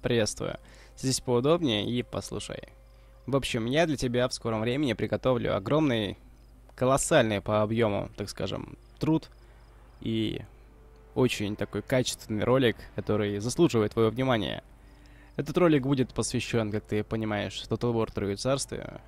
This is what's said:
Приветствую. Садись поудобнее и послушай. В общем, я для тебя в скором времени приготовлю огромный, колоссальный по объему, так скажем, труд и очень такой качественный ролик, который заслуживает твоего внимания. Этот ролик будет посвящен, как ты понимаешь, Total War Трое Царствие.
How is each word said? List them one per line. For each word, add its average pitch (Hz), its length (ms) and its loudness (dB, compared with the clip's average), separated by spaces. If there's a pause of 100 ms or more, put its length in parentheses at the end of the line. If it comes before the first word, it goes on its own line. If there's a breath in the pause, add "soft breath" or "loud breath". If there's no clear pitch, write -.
Приветствую. 117 560 0 (380 loud breath)
Садись 131 240 -2
поудобнее 123 680 2
и 120 140 -2
послушай. - 680 -8 (580 soft breath)
В 123 80 -2
общем, 123 300 0
я 143 220 2
для 151 100 0
тебя 123 320 0
в - 60 -6
скором 110 260 -4
времени 123 320 0
приготовлю 110 640 0
огромный, 110 640 0 (560)
колоссальный 127 640 2
по 107 220 2
объему, 107 560 0
так 101 100 -6
скажем, - 480 -8 (220)
труд - 320 0 (720 soft breath)
и 110 400 -2 (720)
очень 110 420 0
такой 104 240 -4
качественный 110 640 -2
ролик, 120 320 4 (180)
который 104 440 0
заслуживает 117 540 2
твоего 113 180 4
внимания. 110 520 -2 (760 loud breath)
Этот 147 200 -4
ролик 156 280 6
будет 131 280 0
посвящен, 113 580 -2
как 107 140 -4
ты 107 180 -2
понимаешь, 107 640 -4
Total 120 280 0
War 110 180 0
Трое 101 240 -2
Царствие. - 720 -4